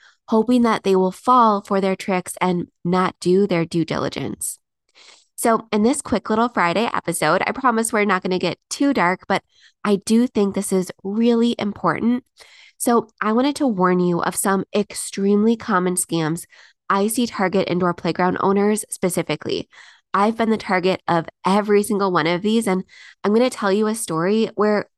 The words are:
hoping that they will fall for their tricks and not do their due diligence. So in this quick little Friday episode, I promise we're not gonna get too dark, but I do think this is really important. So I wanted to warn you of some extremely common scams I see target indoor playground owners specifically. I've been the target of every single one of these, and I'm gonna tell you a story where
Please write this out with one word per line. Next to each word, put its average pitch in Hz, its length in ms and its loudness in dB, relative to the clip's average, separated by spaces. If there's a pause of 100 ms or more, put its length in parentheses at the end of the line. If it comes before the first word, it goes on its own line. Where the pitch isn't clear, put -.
(300)
hoping 226 320 2
that 226 220 0
they 190 120 2
will 185 160 2
fall 226 500 4
for 196 200 -2
their 190 140 0
tricks - 440 -6
and 180 280 -2 (180)
not 180 340 0
do 185 280 2
their 170 180 0
due 165 180 -2
diligence. - 760 -6 (760)
So 226 360 0
in 208 120 2
this 262 180 2
quick - 280 -4
little 226 200 0
Friday 190 440 0
episode, 165 520 0
I 208 60 0
promise 226 400 0
we're 208 140 0
not 185 180 -2
gonna 185 160 -2
get 175 200 -4 (100)
too 277 240 0
dark, 185 340 0
but 190 160 -2 (400)
I 202 140 2
do 226 300 2
think 202 280 0
this 196 160 -4
is 185 200 -2 (120)
really 233 540 2
important. 208 680 -2 (540)
So 240 300 0 (140)
I 208 100 0
wanted 262 260 0
to 294 100 0
warn 180 340 2
you 175 200 2
of - 140 -4
some 196 300 0 (100)
extremely 208 800 0
common 185 400 -2
scams 165 500 -4 (440)
I 196 180 0
see 240 180 -2
target 190 440 -2
indoor 175 240 0
playground 180 480 -2
owners 202 480 2
specifically. - 800 -4 (440)
I've 214 240 2
been 220 140 0
the 214 60 0
target 185 500 -2
of 165 200 0 (180)
every 208 360 2
single 202 300 0
one 160 160 2
of 175 160 0
these, 220 240 0
and 185 160 0 (400)
I'm 202 100 0
gonna 247 160 4
tell 208 220 -2
you 214 160 2
a 220 80 -2
story 196 600 -2
where 208 420 0